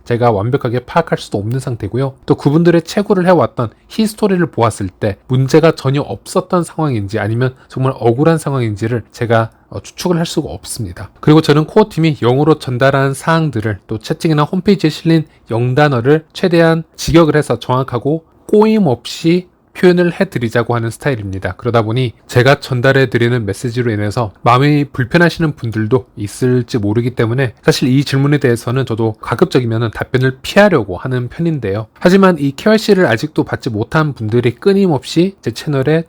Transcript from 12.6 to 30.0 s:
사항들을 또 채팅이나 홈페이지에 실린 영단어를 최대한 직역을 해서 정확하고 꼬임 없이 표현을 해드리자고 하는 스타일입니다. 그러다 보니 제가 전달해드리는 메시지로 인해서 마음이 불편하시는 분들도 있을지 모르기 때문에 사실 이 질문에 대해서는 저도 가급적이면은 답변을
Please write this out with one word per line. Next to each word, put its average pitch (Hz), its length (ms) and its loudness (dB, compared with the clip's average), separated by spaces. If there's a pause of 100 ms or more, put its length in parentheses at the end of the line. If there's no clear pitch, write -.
사항들을 135 760 -2
또 110 100 -6
채팅이나 151 460 -2
홈페이지에 185 460 0
실린 160 360 0 (240)
영단어를 127 840 2
최대한 165 500 2 (140)
직역을 151 400 2
해서 131 220 -2
정확하고 131 640 -4 (200)
꼬임 214 420 4
없이 165 600 -2 (280)
표현을 180 440 4
해드리자고 120 560 -2
하는 117 140 -2
스타일입니다. 98 640 -6
그러다 117 300 0
보니 113 300 -2 (140)
제가 127 320 2
전달해드리는 123 840 0
메시지로 117 460 -4
인해서 104 500 -4
마음이 143 440 2
불편하시는 165 720 0
분들도 110 520 -2 (100)
있을지 123 600 -2
모르기 113 320 -2
때문에 120 500 -2
사실 156 260 -4
이 135 160 2
질문에 139 360 0
대해서는 123 460 -2
저도 113 360 -2
가급적이면은 117 720 -2
답변을 131 500 -2